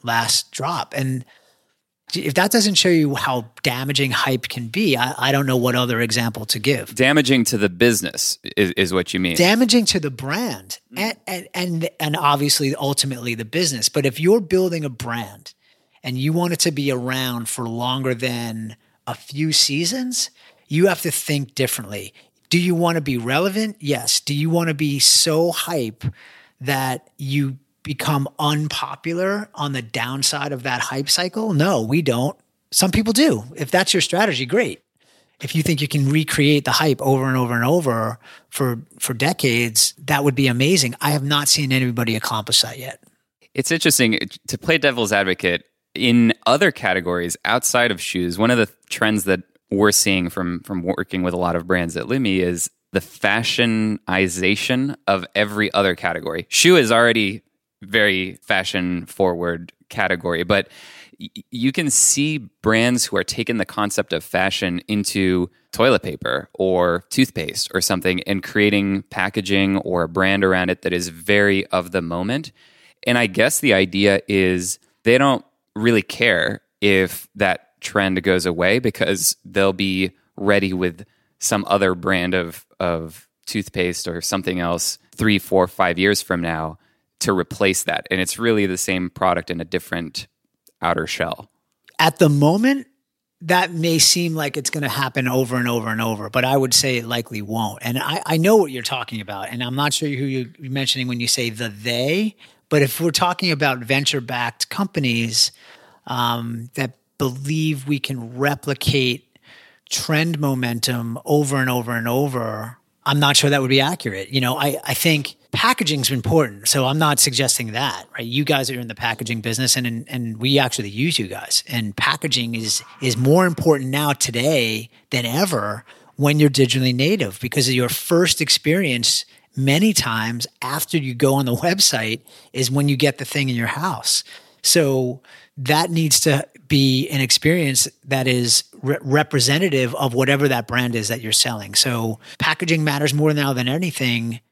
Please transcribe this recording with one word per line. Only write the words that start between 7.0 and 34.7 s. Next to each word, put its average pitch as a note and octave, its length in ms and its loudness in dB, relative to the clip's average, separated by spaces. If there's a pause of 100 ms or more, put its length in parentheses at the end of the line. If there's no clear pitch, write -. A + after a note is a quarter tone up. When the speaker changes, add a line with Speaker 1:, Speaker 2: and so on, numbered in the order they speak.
Speaker 2:
to A2+ 120 0
the G2+ 100 2
business F#2+ 720 0 (180)
is, G2 160 2
is F#2 220 0
what F#2 180 -2
you F#2+ 80 -2
mean. E2+ 160 0
Speaker 1:
Damaging A3 500 4
to F3+ 140 0
the D3 100 -4
brand C3+ 680 -8 (140)
Speaker 2:
Mm. C3 80 -10
Speaker 1:
and, A#3 260 -6
and, F3+ 280 -10
and, E3+ 360 -2 (100)
and D3+ 160 -2
obviously C#3+ 580 2
ultimately C3+ 600 -4
the A2 100 -8
business. C#3 460 -2
But C#3 160 0
if B2 140 -4
you're G3 200 4
building F3 440 0
a C#3+ 60 -4
brand A#2 640 -10 (500)
and B2+ 140 -6
you C#3+ 160 0
want F3 220 0
it D3+ 60 -2
to E3+ 100 2
be C#3 200 -2
around B2+ 580 -4
for A#2 200 -6
longer B2 460 -2
than A#2 640 -6 (300)
a B2 80 -6
few D3+ 380 -4
seasons, G#3 760 -2 (360)
you E3 200 4
have F3+ 160 2
to E3+ 80 -2
think C#3+ 440 -4
differently. G2+ 600 -6 (340)
Do F3 100 2
you F3 160 2
wanna E3 280 0
be C3+ 160 -2
relevant? F#3+ 600 -2
Yes. C3 400 -2
Do D3 140 -4
you D3+ 140 0
wanna E3 260 2
be C#3+ 240 -2
so E3 540 4
hype C3 520 -4 (580)
that C3 560 -2
you C#3 400 -2 (240)
become C#3 460 -2 (100)
unpopular E3 1160 -2
on C#3+ 180 -4
the C3 100 -4
downside C3+ 720 -4
of B2 120 -6
that B2 160 -2
hype C#3 280 -6
cycle? G3+ 460 -2
No, D3+ 280 2
we C3+ 200 0
don't. B2+ 340 0 (340)
Some F#3+ 200 2
people A3 220 0
do. G3+ 320 2 (120)
If C#3 140 -8
that's F#3 240 2
your F3+ 60 2
strategy, E3+ 460 0
great. E3 360 -2 (580)